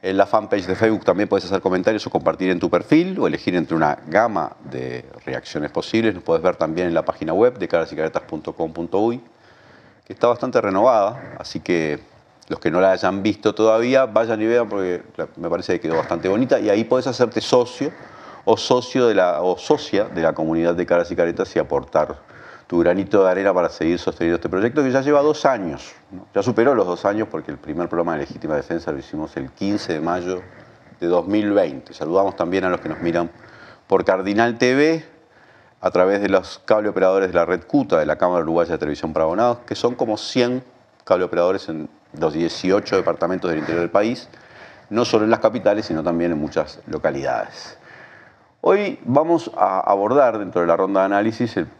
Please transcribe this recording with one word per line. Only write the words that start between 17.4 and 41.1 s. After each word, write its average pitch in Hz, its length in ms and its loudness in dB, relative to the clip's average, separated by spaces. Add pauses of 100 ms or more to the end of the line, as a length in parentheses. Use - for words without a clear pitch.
socio 131 500 0 (540)
o 113 100 4
socio 123 500 2
de 110 80 4
la, 90 280 2
o 90 160 0
socia 123 460 0
de 82 180 -4
la 80 100 2
comunidad 82 420 0
de 87 120 -2
Caras 87 240 2
y 90 40 -4
Caretas 85 420 -2
y - 20 2
aportar 73 580 -2 (500)
tu 87 120 0
granito 92 440 2
de 92 80 6
arena 98 220 2
para 87 160 2
seguir 85 300 -2
sosteniendo 85 380 -2
este 82 120 -4
proyecto 117 340 0
que 131 80 0
ya 135 120 2
lleva 143 180 2
dos 151 240 0
años, 101 480 -2 (180)
¿no? 92 240 -16
Ya 101 80 0
superó 117 320 4
los 104 120 2
dos 87 180 -4
años 104 260 0
porque 78 200 -10
el 69 80 -10
primer 82 320 -6
programa 85 240 -2
de 76 60 -4
Legítima 76 360 -6
Defensa 80 360 -6
lo 71 60 -6
hicimos 73 380 -10
el 67 140 -10
quince 98 420 -4
de 78 80 -4
mayo 90 400 -4 (600)
de - 60 -4
dos 87 200 2
mil 104 260 0
veinte. 80 400 0
Saludamos 92 420 0
también 90 300 -2
a 92 60 0
los 87 100 -2
que - 80 -8
nos - 120 -8
miran 85 300 -2 (560)
por 92 200 2
Cardinal 101 500 0
T 123 180 2
V, 160 300 2 (800)
a 92 80 0
través 95 320 2
de 101 80 0
los 95 340 0
cable 107 240 2
operadores 95 400 2
de 85 60 -6
la 85 100 4
red 85 200 -2
cuta 139 340 2
de 76 80 2
la 76 100 0
Cámara 90 240 2
Uruguaya 82 320 0
de 78 60 -2
Televisión 78 340 -4
para 80 120 0
Abonados, 113 420 0
que - 80 -8
son 123 220 -2
como 113 200 -2
cien 127 480 -2 (400)
cable 92 200 2